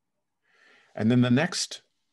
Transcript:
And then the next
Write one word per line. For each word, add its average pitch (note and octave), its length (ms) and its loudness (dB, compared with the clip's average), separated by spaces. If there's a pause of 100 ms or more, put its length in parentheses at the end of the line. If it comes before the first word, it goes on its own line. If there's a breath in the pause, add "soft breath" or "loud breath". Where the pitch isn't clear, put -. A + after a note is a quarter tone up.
(960 soft breath)
And A2 160 0
then B2 120 4
the B2 80 2
next - 520 -2 (300)